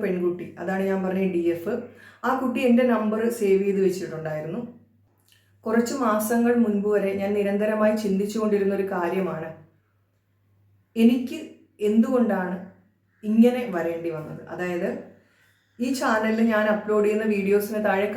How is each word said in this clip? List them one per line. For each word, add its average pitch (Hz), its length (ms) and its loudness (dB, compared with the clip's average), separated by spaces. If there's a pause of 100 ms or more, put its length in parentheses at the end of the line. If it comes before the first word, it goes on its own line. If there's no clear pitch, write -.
പെൺകുട്ടി, 180 440 -2 (160)
അതാണ് 190 280 -2
ഞാൻ 190 160 0
പറഞ്ഞ 190 180 -2 (100)
ഡി 170 80 0 (120)
എഫ്, - 200 -6 (540)
ആ - 20 2 (120)
കുട്ടി 254 260 -2
എൻ്റെ 240 240 6
നമ്പർ 214 300 0 (180)
സേവ് 196 260 4
ചെയ്ത് 196 200 0
വെച്ചിട്ടുണ്ടായിരുന്നു. 160 760 -4 (1040)
കുറച്ച് 233 380 0
മാസങ്ങൾ 233 580 2
മുൻപ് 208 320 0
വരെ 196 180 2 (100)
ഞാൻ 202 160 -2
നിരന്തരമായി 214 640 2
ചിന്തിച്ചുകൊണ്ടിരുന്ന 202 760 0
ഒരു 196 160 -2
കാര്യമാണ്, 170 560 -4 (1500)
എനിക്ക് 254 360 2 (500)
എന്തുകൊണ്ടാണ് 214 640 2 (680)
ഇങ്ങനെ 233 400 4 (120)
വരേണ്ടി 165 420 -4
വന്നത്. 156 240 -12 (120)
അതായത് 180 360 -4 (880)
ഈ 247 100 -2 (120)
ചാനലിൽ 220 400 0 (120)
ഞാൻ 214 220 2
അപ്ലോഡ് 208 320 0
ചെയ്യുന്ന 214 280 0
വീഡിയോസിന് 202 520 0
താഴെ 196 300 0